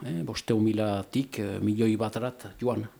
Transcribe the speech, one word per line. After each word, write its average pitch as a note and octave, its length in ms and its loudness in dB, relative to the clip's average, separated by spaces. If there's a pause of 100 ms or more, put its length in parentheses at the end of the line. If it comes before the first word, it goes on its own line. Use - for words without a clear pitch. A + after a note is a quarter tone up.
eh, E3 180 -4
bosteun A2 400 2
milatik, G#2+ 760 0
eh, G2+ 200 -2
milioi G#2+ 360 4
batrat A2 640 -4
joan, A2 280 0 (120)